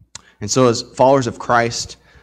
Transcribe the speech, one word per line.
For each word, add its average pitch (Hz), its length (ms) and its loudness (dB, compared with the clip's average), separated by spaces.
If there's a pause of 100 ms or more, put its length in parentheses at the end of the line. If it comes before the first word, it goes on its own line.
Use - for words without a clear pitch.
(420)
And 104 80 -8
so 131 180 4
as 113 140 0
followers 131 440 2
of 110 120 -8
Christ, 117 580 -4 (260)